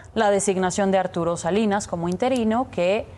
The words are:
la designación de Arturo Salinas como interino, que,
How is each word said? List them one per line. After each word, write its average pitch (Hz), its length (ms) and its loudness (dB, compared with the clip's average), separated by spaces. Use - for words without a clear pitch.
la 214 160 4
designación 190 600 0
de 190 80 4
Arturo 175 380 -2
Salinas 202 500 0
como 170 220 -4
interino, 240 640 0
que, 185 360 0